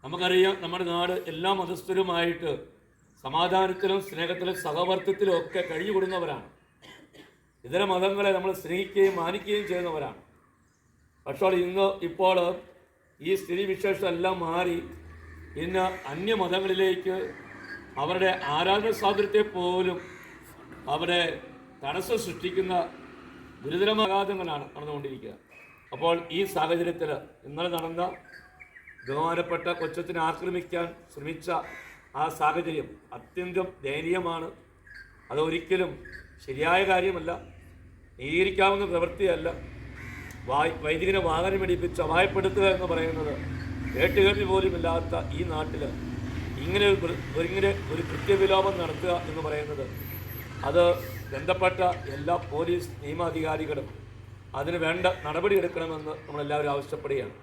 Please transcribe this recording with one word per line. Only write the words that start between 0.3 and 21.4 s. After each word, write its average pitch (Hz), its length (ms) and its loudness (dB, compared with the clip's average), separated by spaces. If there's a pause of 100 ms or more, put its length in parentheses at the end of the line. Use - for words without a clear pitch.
നമ്മുടെ 175 280 -2
നാട് 175 220 2 (180)
എല്ലാ 170 280 0
മതസ്ഥരുമായിട്ട് 170 920 0 (720)
സമാധാനത്തിലും 185 760 2 (100)
സ്നേഹത്തിലും 175 460 -2 (100)
സഹവർത്തിത്വത്തിലും 185 760 2
ഒക്കെ 170 220 -4 (100)
കഴിഞ്ഞുകൂടുന്നവരാണ്. 185 760 -2 (1200)
ഇതര 170 140 2 (100)
മതങ്ങളെ 196 460 2
നമ്മൾ 185 240 0
സ്നേഹിക്കുകയും 190 600 2
മാനിക്കുകയും 202 500 -2
ചെയ്യുന്നവരാണ്. 156 500 -4 (1040)
പക്ഷേ 185 260 2 (140)
ഇന്ന് 190 220 2 (220)
ഇപ്പോൾ 185 280 4 (920)
ഈ 190 140 4
സ്ഥിതിവിശേഷം 196 720 0
എല്ലാം 185 240 0 (100)
മാറി 175 320 0 (880)
ഇന്ന് 185 200 2 (280)
അന്യമതങ്ങളിലേക്ക് 190 1040 2 (880)
അവരുടെ 180 280 4 (260)
ആരാധന 202 340 4 (100)
സ്വാതന്ത്ര്യത്തെ 202 420 4 (100)
പോലും 180 440 2 (1000)
അവിടെ 170 260 2 (600)